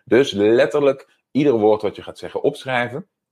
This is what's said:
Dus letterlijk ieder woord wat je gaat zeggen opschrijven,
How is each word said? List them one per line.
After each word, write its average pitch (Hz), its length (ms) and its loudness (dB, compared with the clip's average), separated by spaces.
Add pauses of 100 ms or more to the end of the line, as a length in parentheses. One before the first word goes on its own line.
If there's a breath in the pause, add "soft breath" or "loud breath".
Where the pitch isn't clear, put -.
Dus 131 280 2
letterlijk 135 840 0 (160)
ieder 147 220 2
woord 107 300 2
wat 98 140 -6
je 90 60 -16
gaat 85 160 -18
zeggen - 240 -10
opschrijven, 123 640 -4 (260)